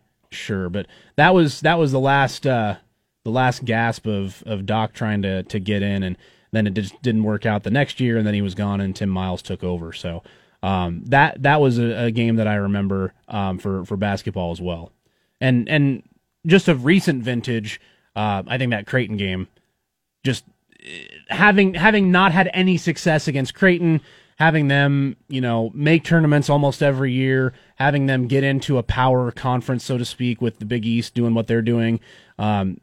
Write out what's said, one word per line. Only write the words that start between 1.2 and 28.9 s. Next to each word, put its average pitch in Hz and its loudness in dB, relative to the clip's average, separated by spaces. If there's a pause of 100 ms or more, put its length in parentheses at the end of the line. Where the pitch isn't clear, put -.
was, 160 2
that 165 2
was 151 2
the 131 0
last, 135 0
uh, 110 0 (480)
the 110 -6
last 127 0
gasp 113 -2
of, 98 -4
of 98 -6
Doc 107 -2
trying 107 -2
to, 95 -2
to - -6
get 98 -2
in, 98 -2
and 90 -6 (360)
then 107 2
it 98 -2
just 98 -6
didn't 110 0
work 104 -2
out 104 0
the 101 -4
next 135 0
year, 117 0
and 107 0
then 104 0
he 101 0
was 95 -4
gone, 101 -2
and 95 -4
Tim 101 -4
Miles 92 -4
took - -10
over. 85 -6
So, 85 -10 (400)
um, 90 -2
that, 135 2
that 147 4
was 127 2
a, 117 -2
a 117 0
game 117 0
that 107 0
I 104 0
remember, 98 -2 (140)
um, 95 -4
for, 95 -6
for 101 -8
basketball 98 -4
as 85 -10
well. 85 -8 (480)
And, 123 2
and 143 0 (440)
just 185 4
of 127 2
recent 160 2
vintage, 113 -4 (340)
uh, 101 -2
I 131 -4
think 127 -2
that 104 -4
Creighton 110 -2
game, 92 -4 (720)
just, 127 -2 (360)
eh, 76 -18 (240)
having, 196 4
having 196 4
not 180 6
had 185 2
any 185 2
success 156 0
against 135 -2
Creighton, 170 2 (380)
having 156 2
them, 139 2 (100)
you 135 -4
know, 113 0
make 151 2
tournaments 151 4
almost 143 2
every 135 0
year, 131 0 (240)
having 143 2
them 131 0
get 135 2
into 135 0
a 113 0
power 127 2